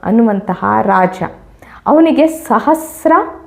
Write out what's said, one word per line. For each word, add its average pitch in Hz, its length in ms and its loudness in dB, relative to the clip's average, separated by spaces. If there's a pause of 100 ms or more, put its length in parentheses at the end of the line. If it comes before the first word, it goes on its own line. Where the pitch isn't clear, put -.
ಅನ್ನುವಂತಹ 202 600 0 (160)
ರಾಜ, 185 420 0 (640)
ಅವನಿಗೆ 311 400 2
ಸಹಸ್ರ 311 840 -2 (360)